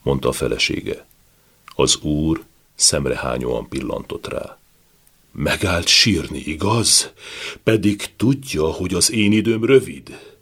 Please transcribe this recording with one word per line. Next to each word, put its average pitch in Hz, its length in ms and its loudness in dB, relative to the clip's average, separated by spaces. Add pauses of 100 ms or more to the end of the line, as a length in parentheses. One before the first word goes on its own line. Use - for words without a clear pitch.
mondta 67 260 0
a 64 40 4
felesége. - 720 -4 (680)
Az - 260 2
úr 78 420 0 (320)
szemrehányóan 62 920 -2
pillantott - 600 -8
rá. - 320 -10 (720)
"Megállt 87 560 -2
sírni, 80 520 2
igaz? 82 720 0 (520)
Pedig 104 520 2
tudja, 113 500 0
hogy 90 280 -2
az 87 180 2
én 104 200 2
időm 110 340 2
rövid." - 540 2 (220)